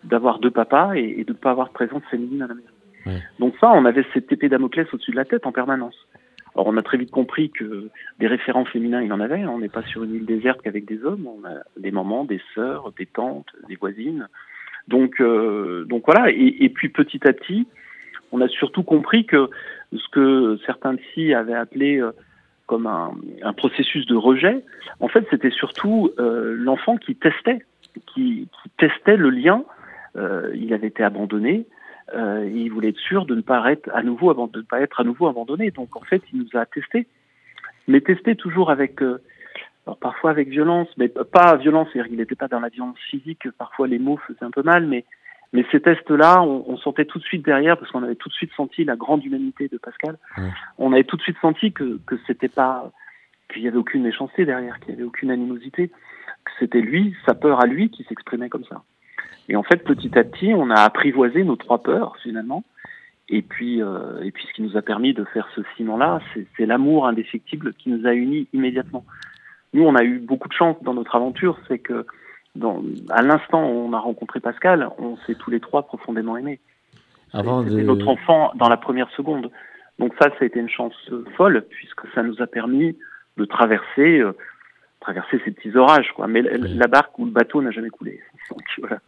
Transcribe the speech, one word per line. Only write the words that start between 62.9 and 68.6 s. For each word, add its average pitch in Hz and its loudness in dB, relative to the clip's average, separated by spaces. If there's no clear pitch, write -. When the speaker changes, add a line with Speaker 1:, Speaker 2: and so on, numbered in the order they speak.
Speaker 1:
Et 107 0
puis, 120 -4
euh, 98 -6
et 95 -6
puis, - -14
ce - -14
qui - -8
nous 107 -2
a 101 -2
permis 117 0
de 110 -4
faire 104 -6
ce 110 -8
ciment-là, 127 -2
c'est, 104 -12
c'est 113 -2
l'amour 135 4
indéfectible 113 -6
qui - -10
nous 117 -2
a 120 4
unis 131 -2
immédiatement. 127 -4